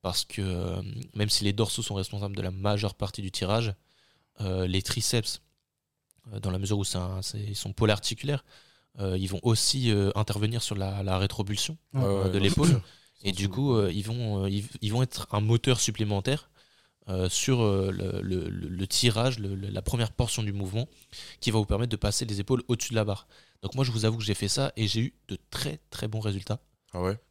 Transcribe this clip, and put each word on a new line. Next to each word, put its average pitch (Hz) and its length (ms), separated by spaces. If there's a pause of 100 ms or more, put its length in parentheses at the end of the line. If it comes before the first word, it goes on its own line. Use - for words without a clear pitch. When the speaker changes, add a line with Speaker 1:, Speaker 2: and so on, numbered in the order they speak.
Speaker 1:
parce - 240
que, - 180
euh, 92 400 (320)
même 104 140
si - 160
les 101 80
dorsaux 110 300
sont 107 120
responsables 101 420
de 101 60
la 101 80
majeure 101 440
partie - 280
du 95 80
tirage, 104 440 (680)
euh, 92 260
les 95 160
triceps, - 580 (920)
euh, 104 80
dans 98 100
la 92 80
mesure 98 200
où 98 60
c'est - 140
un, 92 240
c'est, 104 180
ils 101 160
sont 101 160
polarticulaires, 113 720 (540)
euh, 95 180
ils 95 120
vont 92 160
aussi, 120 460
euh, 101 260
intervenir 107 460
sur - 140
la, 98 260
la 95 160
rétrobulsion, 101 600 (160)
Speaker 2:
Ouais. 135 60
Speaker 3:
Ouais, 101 60
Speaker 1:
euh, 98 220
de 92 60
Speaker 3:
ouais. 101 60
Speaker 1:
l'épaule. 123 460
Speaker 2:
<clears throat> - 60 (320)
Ils 101 40
Speaker 1:
Et 98 60
Speaker 2:
sont - 20
Speaker 1:
du 98 80
Speaker 2:
sous- 101 60
Speaker 1:
coup, 127 260
euh, 101 180
ils 101 100
vont, 110 380
euh, 98 80
ils, 101 140 (160)
ils 104 120
vont 120 80
être - 300
un 104 100
moteur 113 380
supplémentaire, 107 720 (580)
euh, 92 200
sur, 127 320
euh, 98 320
le, 92 280
le, 92 300
le, 92 180
le 90 200
tirage, 120 500
le, 98 160
le, 98 140
la 101 120
première 117 300
portion 117 320
du 101 100
mouvement, 101 360 (520)
qui 117 120
va 110 80
vous 104 40
permettre 113 280
de 107 40
passer 104 280
les 107 160
épaules 120 260
au-dessus - 240
de 117 60
la 110 80
barre. 101 240 (340)
Donc - 140
moi, 135 80
je 123 80
vous 110 140
avoue 113 120
que 110 60
j'ai 104 100
fait 101 140
ça 139 280
et 110 120
j'ai 110 140
eu 127 120 (140)
de 95 100 (120)
très, - 280 (120)
très - 180
bons 107 100
résultats. 104 400 (360)
Speaker 3:
Ah 90 60
ouais ? 95 160 (140)